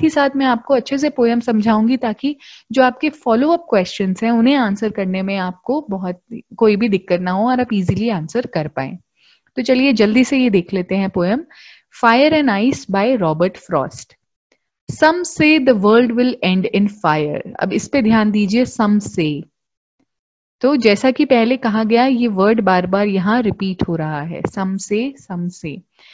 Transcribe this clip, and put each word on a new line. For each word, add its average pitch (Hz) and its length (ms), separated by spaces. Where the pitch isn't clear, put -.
ही 320 80
साथ 285 260
मैं 269 100
आपको 247 280
अच्छे 269 240
से 294 120
पोएम 240 300
समझाऊंगी 226 580
ताकि 254 380
जो 254 120
आपके 254 260
फॉलो 254 400
अप 339 200
क्वेश्चंस 190 540
हैं 233 80
उन्हें 240 240
आंसर 214 340
करने 190 320
में 196 160
आपको 190 520
बहुत, 185 320
कोई 214 180
भी 214 140
दिक्कत 180 300
ना 180 120
हो 202 160
और 254 140
आप 247 120
ईजीली 196 360
आंसर 202 360
कर 156 220
पाएं। 143 300
तो 254 60
चलिए 262 320
जल्दी 214 300
से 269 140
ये 254 120
देख 185 240
लेते 190 220
हैं 196 140
पोएम 196 340
Fire 294 380
and 262 60
Ice 208 420
by 220 260
Robert 170 380
Frost। - 600
some 320 280
say 311 400
the 254 220
world 233 300
will 247 220
end 185 180
in 202 120
fire। 151 540
अब 190 140
इस - 140
पे 277 140
ध्यान 214 300
दीजिए, 208 340
some 208 340
say। 151 280
तो 277 140
जैसा 226 360
कि 294 140
पहले 247 320
कहा 220 260
गया, 233 220
ये 240 220
वर्ड 214 340
बार-बार 190 460
यहाँ 202 340
रिपीट 190 460
हो 175 80
रहा 156 260
है, 165 200
some 190 360
say, 226 340
some 175 180
say। 170 300